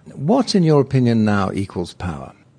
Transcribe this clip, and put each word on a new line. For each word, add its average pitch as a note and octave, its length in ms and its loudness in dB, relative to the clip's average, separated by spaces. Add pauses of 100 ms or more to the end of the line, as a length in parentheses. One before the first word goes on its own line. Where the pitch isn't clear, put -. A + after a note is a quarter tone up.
(160)
What, G#3+ 400 0
in F3+ 80 4
your D#3 160 4
opinion, A#2+ 460 2
now G2+ 260 0
equals F#2 420 -6
power? D2+ 400 -10 (260)